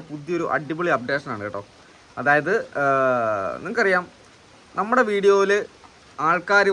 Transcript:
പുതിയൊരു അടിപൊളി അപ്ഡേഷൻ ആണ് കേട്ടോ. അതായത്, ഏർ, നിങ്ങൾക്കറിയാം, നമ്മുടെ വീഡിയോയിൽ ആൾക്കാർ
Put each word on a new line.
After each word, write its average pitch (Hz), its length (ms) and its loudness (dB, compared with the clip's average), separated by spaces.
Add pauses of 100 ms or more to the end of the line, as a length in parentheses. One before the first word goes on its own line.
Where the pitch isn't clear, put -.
പുതിയൊരു 151 460 -6
അടിപൊളി 160 420 -4
അപ്ഡേഷൻ 139 380 -6
ആണ് 104 100 -10
കേട്ടോ. 101 180 -8 (560)
അതായത്, 143 360 2 (280)
ഏർ, 120 800 0
നിങ്ങൾക്കറിയാം, 185 440 0 (720)
നമ്മുടെ 233 240 0 (100)
വീഡിയോയിൽ 196 400 4 (760)
ആൾക്കാർ 190 440 2